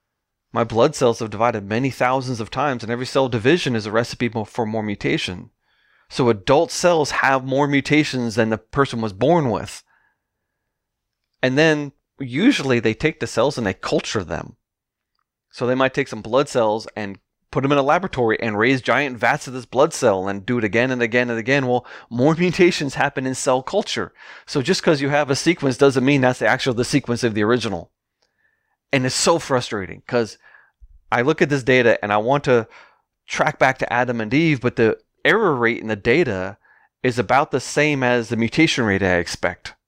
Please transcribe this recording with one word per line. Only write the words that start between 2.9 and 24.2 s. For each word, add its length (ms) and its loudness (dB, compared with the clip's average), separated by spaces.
every 160 -6
cell 220 0
division 460 0
is 120 -4
a 40 -8
recipe 380 -2
mo-, 140 -6
for 220 -6
more 180 -6
mutation. 640 -6
So 180 0
adult 440 2
cells 400 0
have 340 0
more 220 0
mutations 680 0
than 140 2
the 80 0
person 420 -2
was 140 -4
born 360 2
with. 320 -6
And 160 0
then 360 2
usually 640 2
they 120 2
take 280 -4
the 60 -4
cells 300 0
and 80 -2
they 80 0
culture 480 -4
them. 360 -10
So 140 -6
they 80 0
might 200 0
take 160 -4
some 120 -12
blood 280 0
cells 360 0
and 220 -10
put 120 -4
them 100 0
in 60 2
a 40 4
laboratory 600 0
and 180 -2
raise 220 2
giant 360 -2
vats 300 0
of 60 -10
this 120 -12
blood 280 2
cell 340 2
and 180 -6
do 120 -2
it 80 0
again 260 0
and 100 -2
again 280 0
and 100 -4
again. 260 0
Well, 200 -2
more 260 2
mutations 600 2
happen 300 -2
in 100 -4
cell 280 0
culture. 480 -4